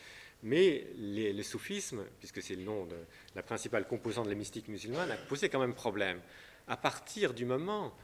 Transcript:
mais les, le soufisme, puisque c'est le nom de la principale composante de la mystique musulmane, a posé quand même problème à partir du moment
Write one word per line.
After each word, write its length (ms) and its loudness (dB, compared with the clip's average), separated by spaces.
mais 420 6
les, 360 2
le 100 0
soufisme, 600 -4
puisque 220 -10
c'est 140 -4
le 80 -6
nom 220 -2
de 120 -8
la 80 -4
principale 440 0
composante 380 0
de 40 0
la 60 2
mystique 320 -6
musulmane, 440 -2
a 60 0
posé 320 0
quand 100 4
même 140 4
problème 480 0
à 100 0
partir 560 0
du 120 -2
moment 480 0